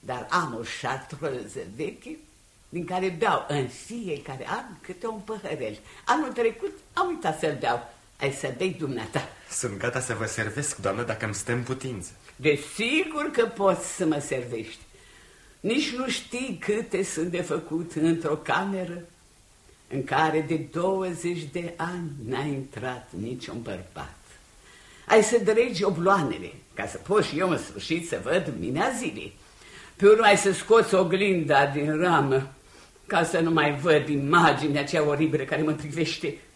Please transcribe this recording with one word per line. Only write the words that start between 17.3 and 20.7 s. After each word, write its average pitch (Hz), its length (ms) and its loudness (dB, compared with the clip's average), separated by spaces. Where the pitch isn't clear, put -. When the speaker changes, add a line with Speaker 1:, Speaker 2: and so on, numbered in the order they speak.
Speaker 1:
de 175 120 -2
făcut 160 520 -4
într-o 160 420 2
cameră 175 680 -2
în 131 160 -4
care 156 360 2
de 156 160 -2
douăzeci 175 840 -2